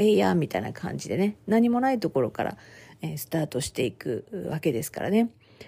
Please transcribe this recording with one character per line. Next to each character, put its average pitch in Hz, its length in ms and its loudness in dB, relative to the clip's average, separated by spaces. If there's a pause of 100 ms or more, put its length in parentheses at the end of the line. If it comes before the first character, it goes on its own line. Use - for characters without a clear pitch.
「え 208 80 6
い 208 80 6
や」 190 180 4
み 160 140 2
た - 100 -4
い 95 40 -2
な 113 100 -6
感 - 260 -8
じ - 100 -12
で 117 80 -4
ね、 202 200 0 (100)
何 233 220 4
も 240 120 2
な 262 120 2
い 214 80 -2
と - 100 0
こ 131 120 0
ろ 110 100 -2
か - 100 -4
ら、 - 160 -4 (440)
え 131 120 -6
ー、 151 40 -8
ス - 80 -10
タ 160 160 -2
ー 147 40 -2
ト - 140 -4
し - 100 -4
て 127 140 -2
い 120 80 -2
く - 580 -8
わ 160 80 -4
け 151 140 0
で 113 100 -2
す - 80 -10
か - 120 -8
ら 127 80 -2
ね。 226 200 4 (380)